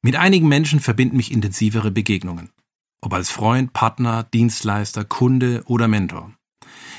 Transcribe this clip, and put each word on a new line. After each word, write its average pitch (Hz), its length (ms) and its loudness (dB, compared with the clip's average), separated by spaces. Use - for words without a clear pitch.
Mit 123 140 2
einigen 175 320 4
Menschen 147 320 2
verbinden 123 380 0
mich 117 140 -2
intensivere 107 600 0
Begegnungen, 92 580 -4
ob - 120 -6
als 92 160 -2
Freund, 127 440 0
Partner, 113 500 -2
Dienstleister, 107 800 -2
Kunde 123 640 0
oder 117 240 0
Mentor. 95 440 -2